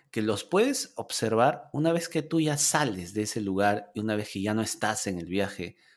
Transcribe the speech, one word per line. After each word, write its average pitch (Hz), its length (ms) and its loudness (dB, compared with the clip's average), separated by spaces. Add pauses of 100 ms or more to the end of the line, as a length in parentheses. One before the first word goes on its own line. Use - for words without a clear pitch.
(120)
que 113 100 -2
los 107 220 0
puedes 247 520 0
observar 113 760 2
una 156 200 2
vez 170 160 0
que 160 140 -2
tú 160 180 0
ya 151 160 2
sales 107 560 0
de 104 100 0
ese 107 180 -4
lugar 101 540 2
y 107 60 -6
una 107 140 0
vez 104 160 -4
que 101 100 -6
ya 107 140 0
no 110 80 2
estás 107 460 -2
en 92 100 -2
el 85 80 -8
viaje 92 500 -4 (200)